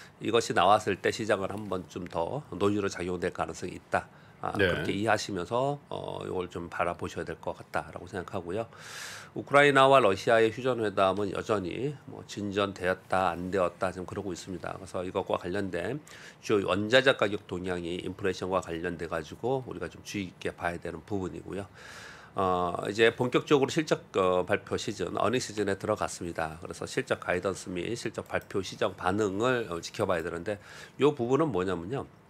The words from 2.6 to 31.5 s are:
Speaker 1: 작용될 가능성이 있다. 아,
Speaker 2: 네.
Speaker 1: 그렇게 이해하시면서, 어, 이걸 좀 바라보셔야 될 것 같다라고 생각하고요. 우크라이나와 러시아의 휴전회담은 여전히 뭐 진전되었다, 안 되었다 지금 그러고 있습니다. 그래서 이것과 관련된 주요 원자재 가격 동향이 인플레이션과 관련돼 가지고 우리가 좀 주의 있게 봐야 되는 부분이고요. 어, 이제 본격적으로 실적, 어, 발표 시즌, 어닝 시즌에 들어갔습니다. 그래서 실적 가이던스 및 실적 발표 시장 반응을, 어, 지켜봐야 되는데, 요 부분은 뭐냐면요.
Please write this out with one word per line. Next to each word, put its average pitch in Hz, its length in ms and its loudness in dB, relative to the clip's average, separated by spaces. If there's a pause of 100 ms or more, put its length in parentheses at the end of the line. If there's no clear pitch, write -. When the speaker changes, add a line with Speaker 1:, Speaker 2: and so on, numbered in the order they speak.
Speaker 1:
작용될 90 460 -2
가능성이 90 400 -6
있다. - 340 -2 (340)
아, - 160 -2
Speaker 2:
네. 95 120 6
Speaker 1:
그렇게 80 240 0
이해하시면서, 107 880 0 (100)
어, 95 360 -6
이걸 92 240 -4
좀 85 200 -8
바라보셔야 87 560 -2
될 82 160 -8
것 87 160 -6
같다라고 85 500 -8
생각하고요. 95 600 -6 (640)
우크라이나와 135 640 8
러시아의 113 520 6
휴전회담은 104 800 2
여전히 98 600 -2 (120)
뭐 107 200 -14
진전되었다, 95 1040 0
안 87 220 -4
되었다 92 400 2
지금 90 140 -8
그러고 98 260 -6
있습니다. 87 460 -8
그래서 92 260 -8
이것과 101 340 0
관련된 92 600 -4 (420)
주요 104 240 2
원자재 110 520 4
가격 104 300 0
동향이 90 480 -4
인플레이션과 92 640 -2
관련돼 85 460 -6
가지고 92 600 -4
우리가 87 220 -8
좀 - 140 -16
주의 101 200 -6
있게 87 320 -8
봐야 87 220 -4
되는 82 240 -10
부분이고요. 90 640 -6 (680)
어, 90 380 2 (160)
이제 113 260 6
본격적으로 135 540 2
실적, - 460 -2
어, 92 300 4
발표 101 320 0
시즌, 98 400 -6
어닝 120 220 2
시즌에 101 380 -2
들어갔습니다. 82 840 -2
그래서 - 240 -10
실적 123 340 -2
가이던스 90 500 -2
및 90 280 -4
실적 - 300 -8
발표 - 340 -4
시장 101 340 -4
반응을, 107 720 0
어, 85 120 -6
지켜봐야 92 420 0
되는데, 85 360 -6 (420)
요 147 120 6
부분은 139 360 2
뭐냐면요. 92 560 -2 (240)